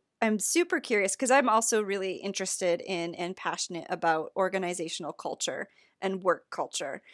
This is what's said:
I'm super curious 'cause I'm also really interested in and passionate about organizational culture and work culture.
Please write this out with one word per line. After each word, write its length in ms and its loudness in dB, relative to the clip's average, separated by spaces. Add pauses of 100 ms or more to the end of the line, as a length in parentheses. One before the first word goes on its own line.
(220)
I'm 160 2
super 420 2
curious 360 2
'cause 160 0
I'm 160 6
also 340 4
really 340 -2
interested 680 -2
in 340 -4
and 200 -6
passionate 540 -6
about 460 0
organizational 800 -2
culture 540 -6 (340)
and 200 -2
work 280 2
culture. 520 -6 (120)